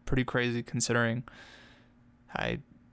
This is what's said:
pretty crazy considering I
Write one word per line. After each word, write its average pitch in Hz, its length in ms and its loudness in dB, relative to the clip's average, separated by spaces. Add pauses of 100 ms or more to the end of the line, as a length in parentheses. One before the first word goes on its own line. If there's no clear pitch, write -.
pretty 131 200 2
crazy 120 380 0
considering 117 640 0 (1120)
I 58 240 -2 (320)